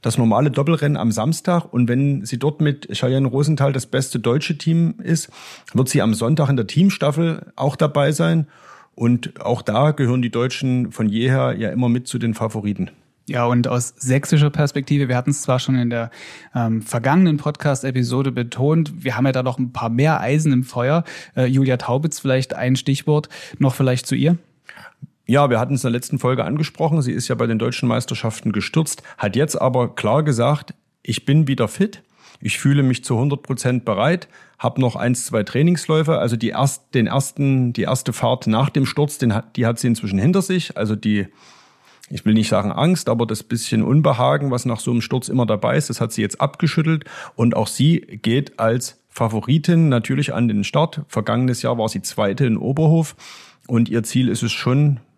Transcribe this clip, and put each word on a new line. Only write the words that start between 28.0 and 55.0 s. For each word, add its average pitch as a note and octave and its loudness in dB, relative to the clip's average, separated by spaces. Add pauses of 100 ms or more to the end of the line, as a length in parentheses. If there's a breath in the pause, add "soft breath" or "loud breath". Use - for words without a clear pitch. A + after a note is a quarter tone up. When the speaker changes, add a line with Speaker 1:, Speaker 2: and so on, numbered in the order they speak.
Speaker 1:
gestürzt, - -2 (140)
hat G#2 -2
jetzt D3 0
aber B2 0
klar B2 2
gesagt, C3+ 0 (280)
„Ich - -6
bin D3 4
wieder A#2+ 0
fit, - -4 (380 soft breath)
ich - -4
fühle C#3+ 4
mich B2+ 0
zu A2+ -2
hundert C#3 -2
Prozent B2 -2
bereit, A#2+ 0 (320 loud breath)
hab - -4
noch B2 0
eins, A#2+ -2
zwei A2 0
Trainingsläufe.“ D#3 2
Also A2+ 0
die A2+ -2
erst-, - -2
den A#2 4
ersten, C3+ 0
die A2 -2
erste - -2
Fahrt B2 -2
nach A2+ 2
dem C3+ 0
Sturz, D3 -2
den A#2 2
hat, - -6
die A#2+ 0
hat A#2 0
sie C3 0
inzwischen G#2+ 0
hinter F#3 4
sich. F#3 -4
Also G#2+ -2
die, G#2 0 (840 loud breath)
ich - -10
will G#2+ 4
nicht A2 2
sagen G2+ 0
Angst, D#3+ 0
aber A#2 0
das A2 -6
bisschen A2+ -2
Unbehagen, C#3+ 2
was A#2+ -4
nach A#2 -4
so C3+ -4
einem A#2+ 0
Sturz - -4
immer B2 2
dabei A2+ 0
ist, D3+ -2
das A#2 -6
hat G#2+ -4
sie A2 -4
jetzt - -4
abgeschüttelt. D#3 0 (300 loud breath)
Und A#2+ 2
auch A2 0
sie D3+ 2
geht A#2+ -4
als A#2 -2
Favoritin D3 2
natürlich C3+ 0
an A#2 0
den G#2 -2
Start. D#3 -2
Vergangenes A#2+ -2
Jahr A#2+ -2
war A2 -2
sie G2+ -6
Zweite G#2 -2
in A2+ 2
Oberhof. D#3 2 (520 loud breath)
Und A#2 2
ihr A2 -2
Ziel B2+ 0
ist A2 -2
es A2 -2
schon C#3 2 (180)